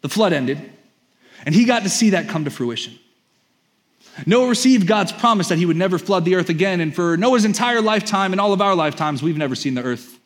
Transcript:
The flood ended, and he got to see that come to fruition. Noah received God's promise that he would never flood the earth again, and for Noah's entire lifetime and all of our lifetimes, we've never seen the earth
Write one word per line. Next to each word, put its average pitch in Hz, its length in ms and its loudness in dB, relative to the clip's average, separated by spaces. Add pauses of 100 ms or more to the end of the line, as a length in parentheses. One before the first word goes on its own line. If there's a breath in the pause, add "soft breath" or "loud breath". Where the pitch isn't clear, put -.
The 151 60 -6
flood 196 240 2
ended, 139 380 -4 (720 loud breath)
and 151 80 -2
he 220 120 6
got 233 180 2
to 190 80 -4
see 214 200 2
that 170 180 -2
come 156 160 -4
to 143 60 -4
fruition. 120 460 -8 (1300 loud breath)
Noah 247 220 4
received 247 380 4
God's 208 240 2
promise 220 380 0
that 165 100 0
he 175 80 0
would 160 100 0
never 185 220 0
flood 185 260 -2
the 185 120 2
earth 180 140 -2
again, 175 300 0
and 156 140 -4
for 170 220 0
Noah's 233 280 2
entire 233 360 0
lifetime 208 500 0
and 190 100 -2
all 208 120 2
of 190 80 0
our 196 160 2
lifetimes, 151 480 -2
we've 165 120 -2
never 139 200 -4
seen 135 180 -4
the 123 80 -4
earth 123 440 -8